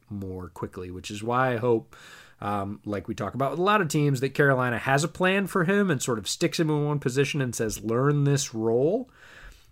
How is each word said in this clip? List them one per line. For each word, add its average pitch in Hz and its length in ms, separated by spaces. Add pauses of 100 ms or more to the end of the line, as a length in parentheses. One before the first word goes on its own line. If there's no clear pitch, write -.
(100)
more 92 400
quickly, 92 400
which 90 200
is 104 120
why 123 320
I - 20
hope, 113 400 (460)
um, 101 420
like 101 240
we 110 60
talk 101 200
about 135 180
with 160 80
a 180 40
lot 208 160
of 165 80
teams, 143 320
that 135 140
Carolina 127 440
has 139 240
a 170 60
plan 185 380
for 180 180
him 196 260
and 131 120
sort 117 160
of 101 100
sticks - 320
him 156 80
in 147 160
one 147 160
position 139 400
and 123 140
says, 107 280
"Learn 139 420
this 139 300
role." 127 560 (600)